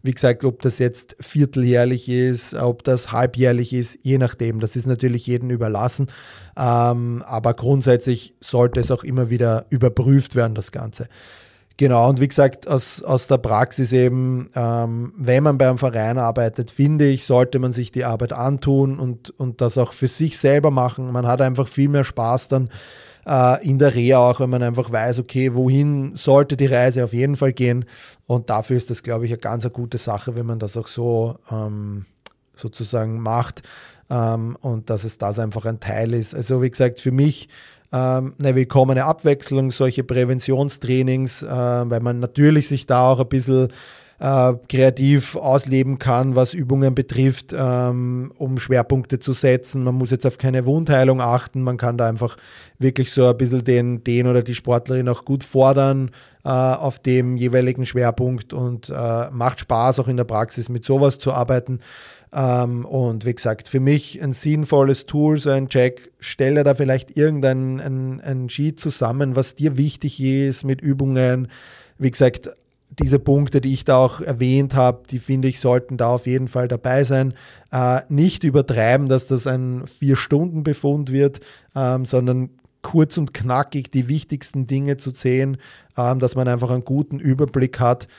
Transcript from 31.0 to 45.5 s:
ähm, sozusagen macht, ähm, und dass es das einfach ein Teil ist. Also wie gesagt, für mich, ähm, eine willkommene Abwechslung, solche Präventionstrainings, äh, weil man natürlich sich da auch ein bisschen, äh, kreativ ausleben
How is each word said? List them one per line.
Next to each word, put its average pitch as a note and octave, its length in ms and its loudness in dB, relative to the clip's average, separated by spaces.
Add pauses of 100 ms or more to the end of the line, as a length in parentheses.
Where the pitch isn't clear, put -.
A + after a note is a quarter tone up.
ähm, G#2 540 -8 (500)
sozusagen A2+ 640 -6
macht, A#2 420 -4 (460)
ähm, A2+ 520 -4
und A2+ 280 -6
dass G#2+ 140 -4
es A2+ 140 -10
das G#2 220 -4
einfach A2 260 -6
ein A2+ 140 -6
Teil A2 340 -4
ist. A2+ 220 -4
Also B2+ 260 -2
wie B2+ 80 0
gesagt, B2 300 -2
für C3 120 -2
mich, C#3 380 0 (440)
ähm, C3 460 -2
eine C3+ 160 2
willkommene C3 480 4
Abwechslung, C#3 680 0
solche B2+ 320 -2
Präventionstrainings, C3 1400 -2
äh, - 60 -12
weil B2 500 -2
man A#2+ 200 -2
natürlich C#3+ 480 4
sich C#3 180 -4
da B2+ 240 4
auch C3 100 4
ein B2+ 80 0
bisschen, C3 420 2 (520)
äh, C3 320 2 (160)
kreativ C3+ 640 4
ausleben C3 600 0